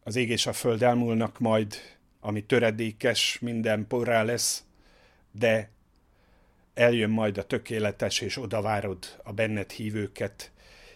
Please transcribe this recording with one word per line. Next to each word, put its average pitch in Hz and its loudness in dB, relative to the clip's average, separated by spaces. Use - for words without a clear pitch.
az 113 -6
ég 120 0
és 113 0
a 113 -2
föld 117 0
elmúlnak 117 2
majd, 110 2
ami 104 -6
töredékes, 113 0
minden 113 -2
porrá 117 2
lesz, - -2
de 110 2
eljön 117 4
majd 107 0
a 95 -4
tökéletes, 107 -2
és 104 -6
oda 110 -4
várod 101 -4
a 110 -12
benned 107 -2
hívőket. 107 -6